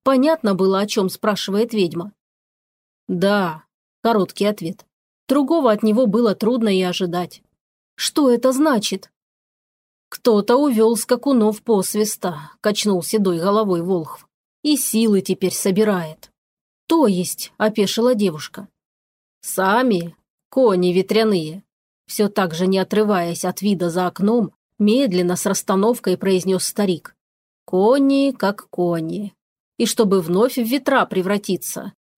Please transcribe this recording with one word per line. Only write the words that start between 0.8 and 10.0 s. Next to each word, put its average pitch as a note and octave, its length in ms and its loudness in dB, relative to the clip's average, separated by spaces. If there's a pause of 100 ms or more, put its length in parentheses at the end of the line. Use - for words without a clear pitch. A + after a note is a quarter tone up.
чем F#3+ 220 0
спрашивает G#3 640 -4
ведьма. E3+ 400 -2 (960)
«Да», F#3 560 -2 (380)
короткий G#3 440 0
ответ. G#3 400 -6 (420)
Другого C#4 440 2
от G#3+ 120 0
него A3 220 2
было G#3+ 280 2
трудно A3 360 0
и F#3+ 120 2
ожидать. F3+ 600 -4 (540)
«Что - 340 0
это A#3+ 220 2
значит?» B3+ 600 0 (1000)